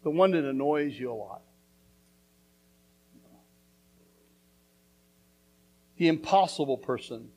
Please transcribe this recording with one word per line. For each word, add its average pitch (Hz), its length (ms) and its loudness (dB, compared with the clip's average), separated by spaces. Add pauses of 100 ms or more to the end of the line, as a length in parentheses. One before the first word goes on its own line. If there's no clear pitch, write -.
The 156 80 -2
one 185 200 4
that 165 140 2
annoys 143 540 -2
you 123 140 -8
a - 20 -8
lot? 101 280 -14 (4000)
The 170 100 4
impossible 156 720 2
person? 117 580 -8